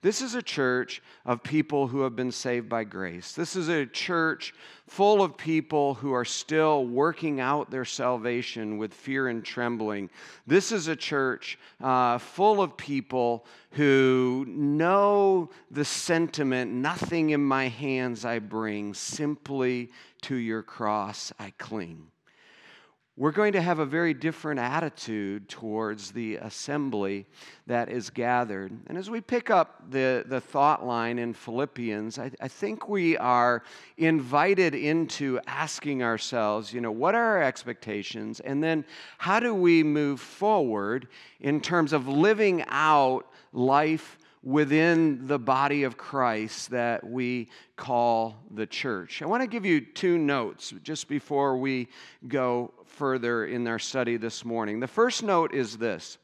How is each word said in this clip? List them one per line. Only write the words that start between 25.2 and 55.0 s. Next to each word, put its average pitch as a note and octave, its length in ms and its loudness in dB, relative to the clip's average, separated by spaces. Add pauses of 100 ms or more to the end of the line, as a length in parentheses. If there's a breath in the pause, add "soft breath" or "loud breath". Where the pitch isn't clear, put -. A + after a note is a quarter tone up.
towards G#2+ 640 -6
the A2 240 -6
assembly G#2+ 880 -6 (400 loud breath)
that A#2+ 240 -2
is A2+ 180 -6
gathered. A#2 640 -2 (140)
And D#3+ 100 -8
as F#3+ 140 -8
we A#3 100 -6
pick A#3+ 300 -2
up E3+ 400 2
the, C3 360 0
the B2+ 140 -4
thought C#3+ 460 2
line A#2 320 -2
in A#2+ 160 -4
Philippians, A2+ 840 -6
I, C3 120 -8 (100)
I C3 80 -8
think G#3+ 400 -8
we F3+ 300 2
are B2 460 4 (340 loud breath)
invited D#3+ 760 4
into C#3+ 720 0
asking C#3+ 560 -4
ourselves, A2 680 0
you A#2+ 80 -4
know, A#2 100 -4
what C#3 240 2
are A3+ 220 2
our F3 60 4
expectations? A2 960 -4
And C#3 240 -2
then D#3+ 180 2 (360 loud breath)
how G3 220 2
do A#3 140 0
we E3+ 280 6
move D3 360 2
forward B2 880 0 (320 loud breath)
in C#3+ 220 0
terms D#3 320 2
of C3+ 160 0
living F#3 600 4
out C#3 580 4 (260 soft breath)
life D3 640 2 (260 soft breath)
within D3+ 840 4
the C#3+ 100 2
body C#3 460 2
of A#2+ 140 -4
Christ A2+ 720 -2
that A#2+ 360 -2
we B2 440 -4 (260 loud breath)
call A#2 760 0
the G#2+ 160 -6
church? G#2 540 -6
I D3 60 -8
want A3+ 160 0
to B3+ 40 -2
give G#3 200 -6
you D#3+ 160 4
two F3 340 0
notes C#3+ 560 -2 (100)
just D3+ 260 -10
before C#3 500 0
we C3 300 -4 (380 loud breath)
go B2 460 -2 (120)
further A#2+ 640 -2
in A#2+ 220 -4
our A2+ 100 -2
study A#2+ 400 -2
this A2 260 -8
morning. A2 340 -4
The B2+ 80 -4
first A#3 360 2